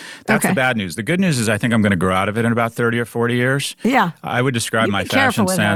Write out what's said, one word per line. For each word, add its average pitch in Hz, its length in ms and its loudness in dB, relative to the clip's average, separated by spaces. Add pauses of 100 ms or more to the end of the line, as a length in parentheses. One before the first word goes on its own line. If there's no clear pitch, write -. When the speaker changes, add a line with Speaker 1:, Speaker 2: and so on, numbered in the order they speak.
(260)
Speaker 1:
That's 214 180 0
Speaker 2:
Okay. 190 80 2
Speaker 1:
the - 20 0
bad 127 220 2
news. 95 180 -4
The 120 80 -6
good 156 160 -2
news 175 220 0
is 107 80 0
I 110 100 2
think 117 140 0
I'm 117 100 4
gonna 101 140 2
grow 92 180 0
out 95 140 0
of 104 100 -4
it 117 60 2
in 117 80 2
about 117 220 0
thirty 120 260 0
or 120 60 -2
forty 120 280 -2
years. 131 480 -2
Speaker 2:
Yeah. 220 280 2 (120)
Speaker 1:
I 123 200 -2
would 135 120 -2
describe 113 320 0
Speaker 2:
You 113 60 -2
Speaker 1:
my 98 120 0
Speaker 2:
be - 40 -8
careful - 220 2
Speaker 1:
fashion 220 160 0
Speaker 2:
with 185 100 0
her. 143 60 0 (140)